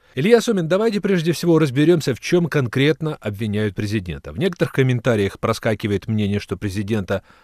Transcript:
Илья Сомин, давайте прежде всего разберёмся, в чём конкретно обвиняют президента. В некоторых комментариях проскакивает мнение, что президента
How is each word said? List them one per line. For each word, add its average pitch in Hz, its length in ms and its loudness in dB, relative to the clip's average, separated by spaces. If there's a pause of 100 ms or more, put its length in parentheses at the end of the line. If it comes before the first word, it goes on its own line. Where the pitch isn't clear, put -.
(140)
Илья 220 260 4
Сомин, 190 280 0
давайте 202 340 0
прежде 175 300 0
всего 165 260 2
разберёмся, 151 560 2
в 113 60 -10
чём 170 260 0
конкретно 147 680 0
обвиняют 104 580 -4
президента. 90 580 -6
В 78 60 -12
некоторых 175 360 -2
комментариях 123 680 0
проскакивает 107 680 -2
мнение, 104 320 0
что - 160 -8
президента 101 680 -4 (200)